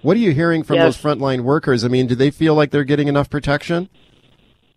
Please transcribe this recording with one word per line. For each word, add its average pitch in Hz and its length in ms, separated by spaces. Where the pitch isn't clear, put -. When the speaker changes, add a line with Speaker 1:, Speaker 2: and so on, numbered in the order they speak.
Speaker 1:
What 170 140
are 233 40
you 208 100
hearing 160 320
from 156 140
Speaker 2:
Yes. 165 80
Speaker 1:
those 156 180
frontline 135 380
workers? 127 440
I 120 40
mean, 127 180
do 120 80
they 135 160
feel 156 240
like 147 160
they're 147 140
getting 143 240
enough 143 200
protection? 147 600